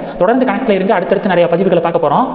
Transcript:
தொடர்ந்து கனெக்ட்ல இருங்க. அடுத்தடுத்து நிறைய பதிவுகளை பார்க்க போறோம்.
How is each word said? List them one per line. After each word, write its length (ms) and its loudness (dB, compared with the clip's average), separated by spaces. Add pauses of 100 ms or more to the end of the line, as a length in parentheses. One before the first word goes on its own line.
(180)
தொடர்ந்து 260 2
கனெக்ட்ல 260 -2
இருங்க. 240 0
அடுத்தடுத்து 340 0
நிறைய 240 2
பதிவுகளை 280 2
பார்க்க 280 0
போறோம். 260 2